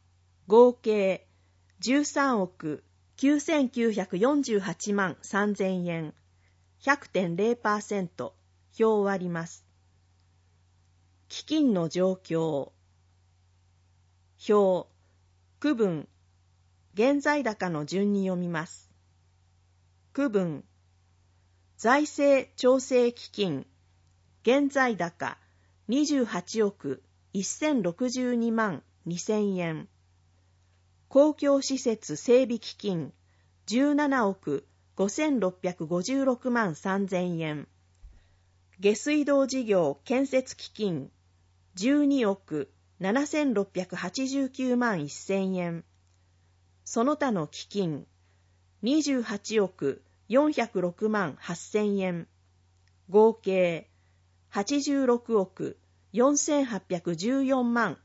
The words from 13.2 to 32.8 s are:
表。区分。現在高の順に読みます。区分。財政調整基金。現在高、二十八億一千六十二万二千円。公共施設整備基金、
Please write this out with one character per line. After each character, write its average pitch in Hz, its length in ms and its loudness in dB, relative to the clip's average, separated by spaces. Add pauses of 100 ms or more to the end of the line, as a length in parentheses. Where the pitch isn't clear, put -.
表。 190 400 4 (680)
区 294 160 0
分。 185 340 -2 (840)
現 277 260 2
在 294 220 0
高 208 260 -4
の 151 160 -4
順 202 260 0
に 196 140 0
読 180 160 -2
み 175 80 -4
ま 165 160 -4
す。 - 240 -20 (1200)
区 269 180 0
分。 180 320 -2 (1120)
財 277 280 2
政 277 500 2
調 254 240 4
整 247 340 2
基 - 160 -20
金。 170 380 -4 (760)
現 269 320 2
在 254 240 0
高、 170 400 -6 (500)
二 277 180 0
十 269 180 0
八 214 400 -4
億 202 400 -4 (300)
一 190 100 -4
千 302 380 0
六 180 260 -2
十 247 280 -2
二 233 180 0
万 214 280 -2 (220)
二 170 140 -6
千 208 380 -2
円。 165 340 -6 (1200)
公 294 240 6
共 277 280 2
施 269 160 -4
設 220 380 -4
整 247 300 4
備 220 140 -4
基 - 160 -14
金、 165 360 -6 (540)